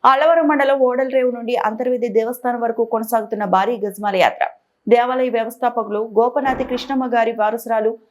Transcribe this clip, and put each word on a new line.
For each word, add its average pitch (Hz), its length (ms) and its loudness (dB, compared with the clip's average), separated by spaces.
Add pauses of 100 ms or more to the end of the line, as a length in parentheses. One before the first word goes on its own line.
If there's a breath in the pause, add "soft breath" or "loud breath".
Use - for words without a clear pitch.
(120)
అల్లవరం 311 380 4
మండలం 277 280 2 (100)
ఓడలరేవు 254 500 0
నుండి 233 160 -4 (140)
అంతర్వేది 240 500 -2
దేవస్థానం 240 480 -2
వరకు 226 160 -2 (120)
కొనసాగుతున్న 220 500 -2 (120)
భారీ 208 280 2
గజమాల 202 400 -4
యాత్ర. - 200 2 (500)
దేవాలయ 254 420 2
వ్యవస్థాపకులు 226 640 -2 (160)
గోపనాథి 262 520 0
కృష్ణమ్మ 254 440 -4
గారి 233 180 0 (100)
వారసురాలు 220 500 -2 (180)